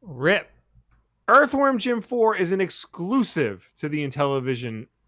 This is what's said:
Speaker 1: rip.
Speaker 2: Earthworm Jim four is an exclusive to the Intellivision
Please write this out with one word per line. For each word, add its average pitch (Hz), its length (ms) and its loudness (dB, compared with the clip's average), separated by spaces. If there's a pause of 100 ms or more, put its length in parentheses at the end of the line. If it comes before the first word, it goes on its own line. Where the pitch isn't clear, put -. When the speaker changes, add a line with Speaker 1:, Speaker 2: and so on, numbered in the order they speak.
Speaker 1:
rip. 160 480 -2 (760)
Speaker 2:
Earthworm 269 520 4
Jim 233 220 -2
four 220 360 2
is 185 160 0
an 190 80 0
exclusive 175 1160 -2
to 156 120 -6
the 147 180 -4
Intellivision 127 800 -2 (220)